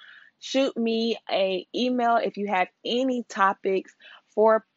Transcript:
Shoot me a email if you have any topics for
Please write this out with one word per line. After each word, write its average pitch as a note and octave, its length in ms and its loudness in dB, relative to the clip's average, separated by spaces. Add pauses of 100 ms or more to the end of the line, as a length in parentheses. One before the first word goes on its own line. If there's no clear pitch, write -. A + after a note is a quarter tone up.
(380)
Shoot - 400 -2
me A3+ 400 -2 (120)
a F#3+ 440 -2
email A#3+ 420 0
if G3+ 220 -2
you G3+ 80 -4
have F#3 220 0 (180)
any B3 420 -2
topics G3 680 -2 (400)
for A3 300 4 (120)